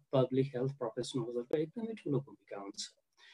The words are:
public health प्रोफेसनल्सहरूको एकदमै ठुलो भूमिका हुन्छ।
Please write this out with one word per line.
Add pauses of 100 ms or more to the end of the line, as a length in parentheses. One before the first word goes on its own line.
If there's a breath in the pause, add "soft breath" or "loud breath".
(120)
public
health
प्रोफेसनल्सहरूको
एकदमै
ठुलो
भूमिका
हुन्छ। (440 soft breath)